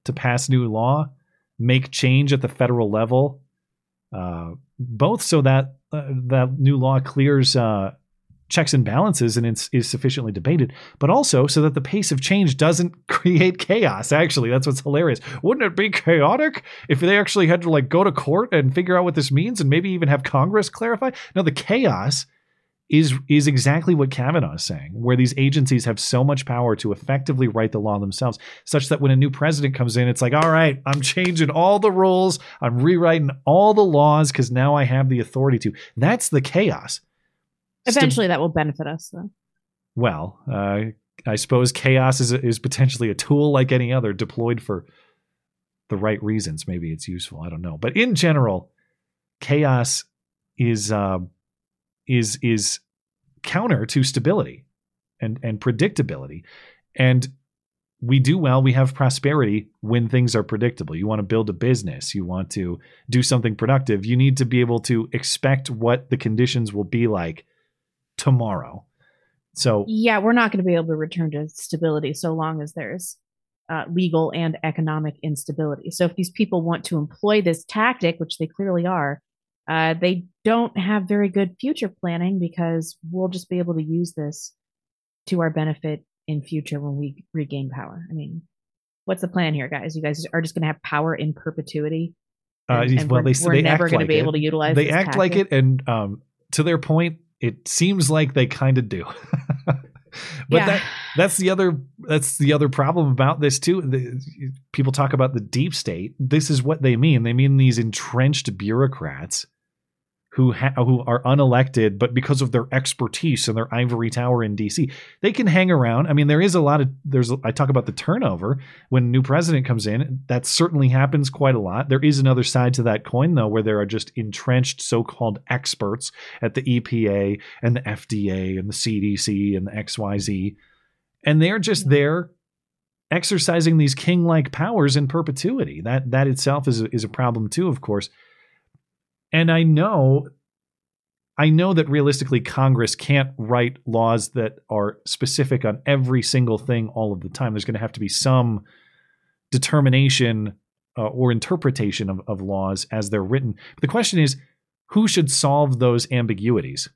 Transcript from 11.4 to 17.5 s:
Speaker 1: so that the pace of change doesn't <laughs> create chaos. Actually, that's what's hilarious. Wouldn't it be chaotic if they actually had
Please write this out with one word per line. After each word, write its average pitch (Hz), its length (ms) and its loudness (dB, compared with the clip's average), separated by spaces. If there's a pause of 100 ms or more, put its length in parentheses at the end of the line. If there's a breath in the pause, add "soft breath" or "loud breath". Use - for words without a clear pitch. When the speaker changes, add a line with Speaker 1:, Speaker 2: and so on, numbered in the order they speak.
Speaker 1:
so 151 140 2
that 151 140 2
the 139 80 -2
pace 196 280 -4
of 139 100 -2
change 180 360 2
doesn't 170 440 2
<laughs> - 80 -20
create 180 500 2
chaos. 135 540 0
Actually, 143 360 2
that's 131 180 0
what's 135 140 -2
hilarious. 143 400 0 (220 loud breath)
Wouldn't 247 240 2
it 175 100 -4
be 202 140 0
chaotic 175 720 2 (260 loud breath)
if 135 120 2
they 190 180 4
actually 202 300 2
had 170 140 4